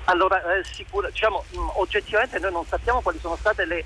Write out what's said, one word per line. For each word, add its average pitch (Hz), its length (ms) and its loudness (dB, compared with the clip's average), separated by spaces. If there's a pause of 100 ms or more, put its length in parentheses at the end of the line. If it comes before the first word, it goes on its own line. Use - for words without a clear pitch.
Allora, 185 360 4
eh, 175 240 0
sicura-, - 440 -4
diciamo, 202 360 0 (120)
mm, 180 180 -2
oggettivamente 208 640 0
noi 190 100 -2
non 170 160 -2
sappiamo 233 340 0
quali 160 200 -2
sono 160 160 -4
state 214 280 0
le 170 220 -2